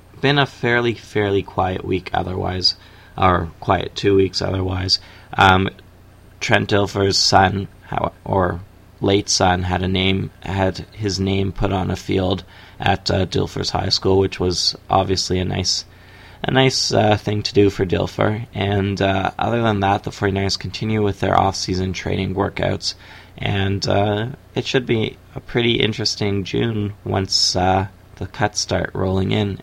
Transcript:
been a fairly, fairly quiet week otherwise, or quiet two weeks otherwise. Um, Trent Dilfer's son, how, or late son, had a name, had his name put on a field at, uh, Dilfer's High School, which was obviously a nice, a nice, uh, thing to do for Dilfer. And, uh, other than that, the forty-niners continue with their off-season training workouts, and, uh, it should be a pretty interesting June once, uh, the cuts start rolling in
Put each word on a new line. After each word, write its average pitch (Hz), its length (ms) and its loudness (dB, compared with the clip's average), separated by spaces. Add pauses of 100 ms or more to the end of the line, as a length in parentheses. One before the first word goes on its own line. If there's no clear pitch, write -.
(200)
been 143 180 4
a 139 80 4
fairly, 120 480 0
fairly 101 480 0
quiet 92 420 -4
week 95 280 -4
otherwise, 92 640 -2 (400)
or 87 340 2 (100)
quiet - 340 -2
two 101 220 2
weeks 95 260 2
otherwise. 92 560 -2 (360)
Um, 95 340 6 (720)
Trent 104 280 2
Dilfer's 98 500 2
son, 95 500 4 (140)
how, - 300 -4 (120)
or 90 360 0 (400)
late 98 280 2
son, 92 340 2
had 90 200 0
a 92 60 0
name, 95 420 0 (100)
had 95 380 -2 (140)
his 101 280 -4
name 95 320 0
put 101 200 -2
on 92 180 0
a 95 60 -2
field 95 480 -2 (360)
at, 98 300 0
uh, 92 160 0
Dilfer's 95 440 -4
High 95 200 -2
School, 95 280 2
which 95 220 0
was 90 360 -2 (120)
obviously 95 520 0
a 92 40 -2
nice, 95 400 -4 (580)
a - 80 -2
nice, 127 420 2
uh, 107 240 4
thing 104 260 -2
to - 100 -6
do 101 160 6
for 98 160 -2
Dilfer. 104 680 -2
And, 98 480 0
uh, 95 360 0
other 113 240 0
than 107 180 0
that, 98 240 0
the 101 80 -8
forty-niners 98 440 0
continue 110 460 -2
with 98 180 0
their 98 180 2
off-season 92 540 0
training 95 420 -4
workouts, 95 600 -2 (420)
and, 98 500 -2
uh, 104 420 0 (260)
it 123 100 -2
should 127 220 0
be 113 320 -2 (160)
a - 60 -12
pretty 117 400 0
interesting 104 640 -2
June 107 500 -2 (100)
once, - 520 -2
uh, 95 320 2 (280)
the 101 120 -8
cuts - 320 -4
start - 340 -4
rolling 95 380 0
in 101 300 0